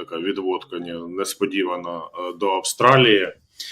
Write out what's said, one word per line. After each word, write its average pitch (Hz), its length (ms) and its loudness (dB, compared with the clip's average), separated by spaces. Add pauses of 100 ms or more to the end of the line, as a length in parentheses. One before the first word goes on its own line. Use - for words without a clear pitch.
така 82 160 -10
відводка 92 600 -4
не-, 85 280 -10
несподівана, 90 880 -4
е, 87 360 -10
до 92 180 -2
Австралії, 113 720 6
е, - 100 -4 (380)